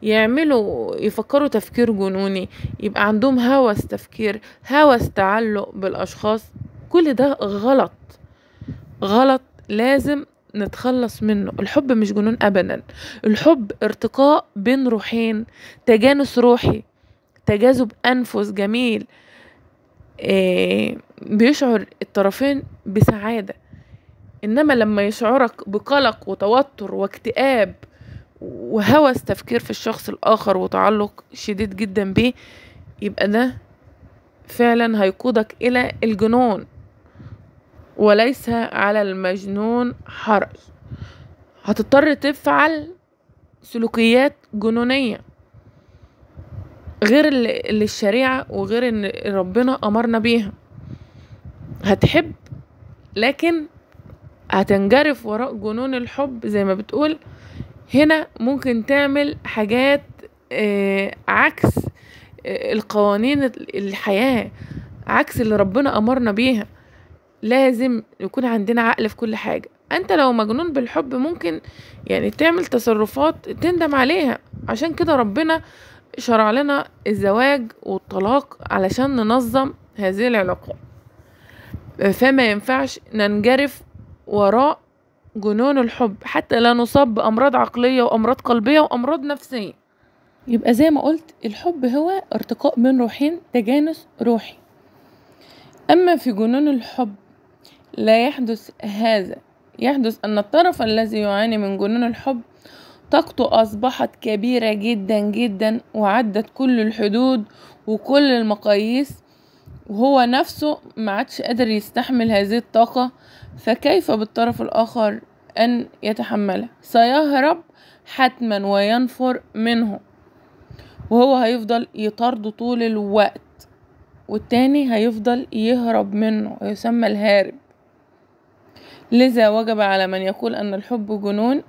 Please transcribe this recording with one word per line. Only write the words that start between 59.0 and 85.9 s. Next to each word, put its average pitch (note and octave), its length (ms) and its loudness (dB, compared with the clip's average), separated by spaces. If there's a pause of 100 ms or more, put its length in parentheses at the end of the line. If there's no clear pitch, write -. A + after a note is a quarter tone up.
حاجات، B3+ 580 0 (480)
آه، G3 640 -2 (120)
عكس، A#3 500 2 (680)
آه، - 280 -6
القوانين G#3+ 720 0
ال-، - 340 -6
الحياة، G3+ 720 -2 (560)
عكس B3+ 340 0
اللي G#3+ 140 2
ربنا G3+ 420 2
أمرنا A#3 340 0
بيها. A#3 340 0 (760)
لازم B3 640 2 (160)
يكون A3 260 -6
عندنا A#3 360 0
عقل A3+ 280 0
في - 60 -18
كل A3 200 -6
حاجة. - 340 -6 (220)
أنت F#4 200 -2
لو C#4+ 200 4
مجنون A#3 420 -2
بالحب C4 420 -4
ممكن E4 460 -4 (460)
يعني F#3+ 220 0
تعمل E4 360 0
تصرفات A#3 840 -2
تندم E4 460 -2
عليها. C#4 420 0 (320)
عشان C4 240 -4
كده D#4+ 220 0
ربنا D4+ 460 0 (560)
شرع A3 340 2
لنا C#4+ 340 0 (220)
الزواج A3 640 0 (120)
والطلاق G3 760 -4 (140)
علشان G3+ 440 0
ننظم A#3+ 580 0 (220)
هذه G3+ 320 -2
العلاقات. - 480 -2 (1400)
فما C4 380 4
ينفعش C4 480 -4 (140)
ننجرف A3 680 0 (460)
وراء G#3 520 2 (560)
جنون A3 420 0
الحب A#3 460 -2